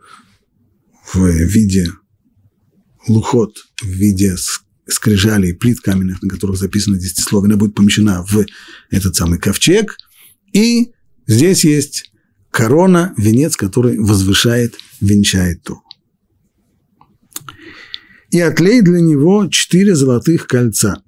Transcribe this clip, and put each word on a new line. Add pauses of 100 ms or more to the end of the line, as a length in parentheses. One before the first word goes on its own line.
(1120)
в
виде (1120)
лухот, (220)
в
виде
с-, (240)
скрижалей,
плит
каменных,
на
которых
записано
десятисловие,
она
будет
помещена
в (460)
этот
самый
ковчег. (560)
И (360)
здесь
есть (400)
корона,
венец,
который
возвышает, (260)
венчает
Тору. (2500)
«И
отлей
для
него
четыре
золотых
кольца